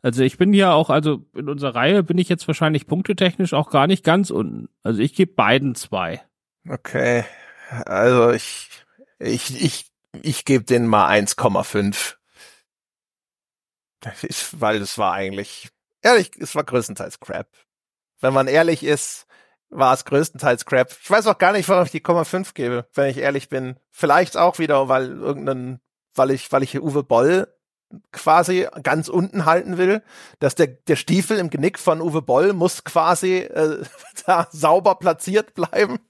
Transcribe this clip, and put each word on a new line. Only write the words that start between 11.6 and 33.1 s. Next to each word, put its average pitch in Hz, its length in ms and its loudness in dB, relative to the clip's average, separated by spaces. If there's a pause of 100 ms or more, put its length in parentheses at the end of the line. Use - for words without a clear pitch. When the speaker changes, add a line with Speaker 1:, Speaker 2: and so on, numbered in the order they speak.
Speaker 2:
fünf. - 560 -4 (1800)
Das - 240 -14
ist, - 360 -10
weil 107 160 0
es 101 220 -6
war 98 140 0
eigentlich, 98 580 -8 (320)
ehrlich, 226 360 4
es - 160 -12
war 151 100 -4
größtenteils 107 540 -6
Crap. - 300 -12 (720)
Wenn 135 140 0
man 135 120 2
ehrlich 156 380 2
ist, - 420 -4 (420)
war 131 240 2
es - 120 -2
größtenteils 143 640 0
Crap. 127 360 0
Ich - 80 -10
weiß 208 160 2
auch 208 120 2
gar 185 140 4
nicht, 185 160 0
warum 180 160 4
ich - 60 -4
die 156 100 -8
Komma 170 220 2
fünf 185 320 -6
gebe, 120 400 -4
wenn 139 160 2
ich 127 80 -8
ehrlich 139 300 -4
bin. 131 280 -8 (140)
Vielleicht 160 460 2
auch 175 240 2
wieder, 143 280 2
weil 131 220 0
irgendein, 135 680 -6 (340)
weil 135 160 2
ich, 131 220 -4
weil 135 100 2
ich 135 180 -6
Uwe 147 220 -2
Boll 135 460 2 (640)
quasi 175 540 2 (160)
ganz 147 260 -2
unten 180 360 -2
halten 175 340 2
will, 190 240 2 (380)
dass 139 160 0
der, 160 100 4
der 131 300 -2
Stiefel 196 420 0
im 170 120 -2
Genick 160 280 -2
von 165 220 0
Uwe 160 220 -4
Boll 156 300 2
muss 175 320 -2
quasi, 180 540 0